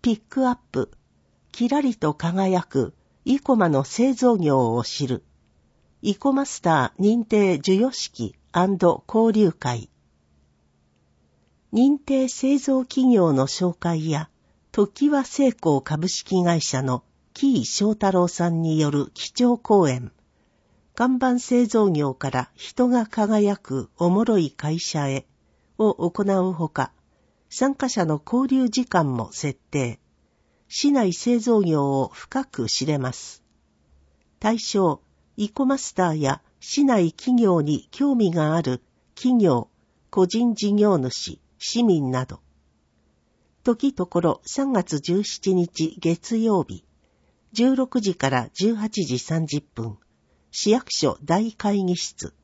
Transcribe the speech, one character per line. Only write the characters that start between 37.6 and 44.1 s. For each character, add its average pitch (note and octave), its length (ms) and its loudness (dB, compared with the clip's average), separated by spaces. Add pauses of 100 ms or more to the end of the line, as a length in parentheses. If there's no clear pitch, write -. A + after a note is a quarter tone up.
に D3 300 -4
興 C#4 240 0
味 G#3 160 2
が D#3 240 0
あ E3+ 60 2
る B2+ 200 -4 (340)
企 B3 280 2
業、 B2 260 2 (400)
個 F#3 180 2
人 A3+ 280 0
事 G#3 180 -2
業 G#3 240 4
主、 B2+ 420 -6 (180)
市 - 260 -4
民 D#3+ 260 2
な B2+ 160 -2
ど。 - 140 -18 (1200)
時 B3+ 300 0
と F3+ 140 -4
こ F3 140 -2